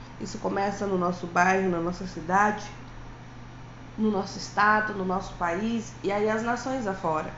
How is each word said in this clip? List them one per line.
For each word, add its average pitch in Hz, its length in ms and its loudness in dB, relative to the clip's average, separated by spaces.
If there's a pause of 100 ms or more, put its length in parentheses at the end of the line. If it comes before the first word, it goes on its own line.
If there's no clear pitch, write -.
(220)
isso - 160 -6
começa 196 500 0
no 190 100 2
nosso 180 300 0
bairro, 185 420 4
na 170 100 2
nossa 180 280 -2
cidade, 190 580 2 (1300)
no 214 140 4
nosso 196 260 -2
estado, 208 560 4
no 190 120 -2
nosso 185 300 0
país, 208 580 -2 (100)
e 190 80 0
aí 208 180 2
as 220 140 2
nações 240 420 -2
afora. 175 520 0